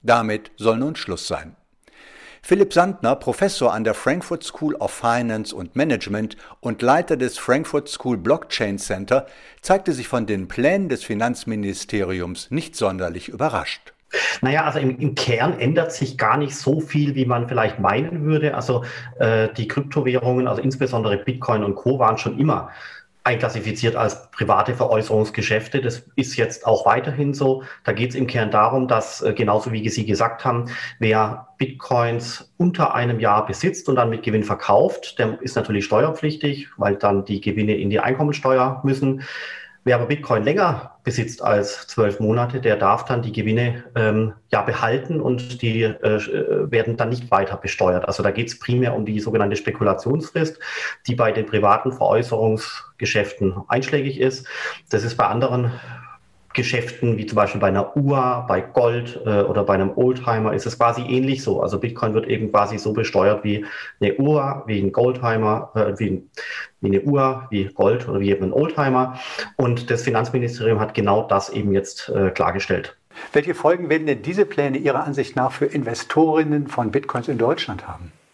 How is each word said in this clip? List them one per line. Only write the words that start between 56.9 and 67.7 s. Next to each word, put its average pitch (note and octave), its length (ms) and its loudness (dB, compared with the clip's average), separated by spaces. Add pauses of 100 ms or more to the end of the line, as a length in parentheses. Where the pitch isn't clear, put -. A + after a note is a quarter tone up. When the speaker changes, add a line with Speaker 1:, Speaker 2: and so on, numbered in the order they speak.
Speaker 2:
wie G#2 80 -6
zum G#2+ 100 -2
Beispiel G2+ 240 2
bei G2 80 4
einer G2 280 0
Uhr, C3 520 2
bei - 140 2
Gold, A#2+ 640 0
äh, G#2 180 2
oder G2 200 2
bei G2 120 2
einem F#2+ 200 2
Oldtimer, A#2 600 2
ist G#2 120 -4
es A#2 100 -6
quasi A#2+ 260 2
ähnlich C3 420 0
so. - 180 0
Also G2+ 160 -2
Bitcoin A#2 360 -2
wird A2 120 2
eben A2 240 -2
quasi G#2 280 2
so G#2+ 140 -4
besteuert G#2+ 520 2
wie G#2 200 -2 (360)
eine G2+ 160 2
Uhr, C#3 500 0
wie G#2+ 140 -2
ein G2 100 0
Goldtimer, A2+ 840 0
äh, G2 220 0
wie G#2+ 120 0
ein, F#2 200 -6 (500)
wie - 80 0
eine F#3+ 140 4
Uhr, C3+ 480 2
wie G2 160 0
Gold A#2+ 420 2